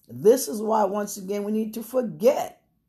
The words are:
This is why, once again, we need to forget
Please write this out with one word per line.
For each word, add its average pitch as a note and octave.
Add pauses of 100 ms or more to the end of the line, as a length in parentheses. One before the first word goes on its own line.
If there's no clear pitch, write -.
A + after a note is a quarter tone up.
This G3+
is G#3+
why, A3
once G#3
again, G3+
we G3+
need G#3+
to A#3
forget G#3 (260)